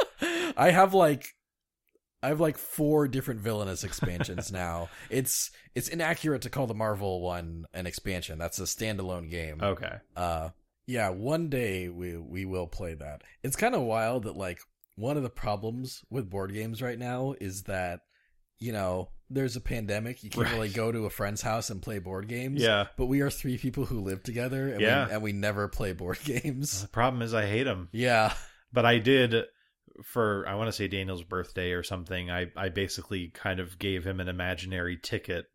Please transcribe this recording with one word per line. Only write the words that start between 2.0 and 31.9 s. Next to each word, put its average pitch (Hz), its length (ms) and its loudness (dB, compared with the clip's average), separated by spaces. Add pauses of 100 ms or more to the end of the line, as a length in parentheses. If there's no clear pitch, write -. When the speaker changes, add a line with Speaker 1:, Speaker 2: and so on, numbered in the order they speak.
Speaker 1:
I 131 60 2
have, 151 120 2
like, 160 160 4
four 151 500 4
different 123 360 -2
Villainous 104 420 -2
expansions 90 680 -2
Speaker 2:
<laughs> - 0 -
Speaker 1:
now. 85 360 -2 (220)
It's, - 400 0 (240)
it's 123 140 -2
inaccurate 160 540 0
to 131 80 -6
call 135 160 0
the 113 60 -4
Marvel 104 480 0
one 85 540 -4
an 90 120 -4
expansion. 87 520 -6
That's 85 200 -4
a 95 40 -4
standalone 92 680 -4
game. 80 320 -6
Speaker 2:
Okay. 101 300 0 (240)
Speaker 1:
Uh, 85 320 -2 (380)
yeah, 117 240 2
one 143 380 0
day 101 400 0
we, 87 300 -6
we 82 260 -6
will 92 220 -2
play 82 280 -6
that. 73 280 -12 (200)
It's 135 140 -2
kinda 226 240 4
wild 113 440 2
that, 101 120 -6
like, 90 240 -4 (360)
one 123 200 -2
of 143 60 0
the 120 80 -2
problems 113 800 -4
with 113 200 -4
board 98 220 -4
games 110 300 -6
right 123 160 -4
now 123 420 -2
is 95 240 -6
that, 90 360 -2 (580)
you 113 140 -4
know, 95 380 -2 (200)
there's 131 260 0
a 120 40 -4
pandemic. 110 640 -4
You 104 80 -14
can't 117 220 2
really 110 160 0
Speaker 2:
Right. 95 80 -6
Speaker 1:
go 113 160 2
to 113 140 -2
a 95 40 -2
friend's 104 320 -2
house 113 280 -2
and 95 120 -6
play 107 160 -6
board 95 300 -6
games. 127 340 -2
Speaker 2:
Yeah. 104 240 6 (100)
Speaker 1:
But 131 100 0
we 139 160 4
are 139 80 2
three 127 280 -2
people 127 280 -2
who 113 140 -2
live 95 220 -2
together, 127 460 -2
and 110 120 -2
Speaker 2:
Yeah. 117 260 6
Speaker 1:
we, 92 80 -4
and 107 80 -2
we 107 100 0
never 101 360 2
play 98 260 -2
board 90 260 -4
<laughs> - 40 -14
games. 127 580 -2
Speaker 2:
The 101 60 -8
problem 123 340 2
is 113 120 -2
I 107 120 2
hate 110 200 2
'em. 92 260 -2
Speaker 1:
Yeah. 113 420 4 (380)
Speaker 2:
But 120 120 6
I 120 140 8
did, 123 360 8 (720)
for, 104 420 2
I 98 80 -2
wanna 110 180 0
say 104 140 0
Daniel's 95 380 -2
birthday 90 480 -2
or 87 100 0
something, 90 480 -6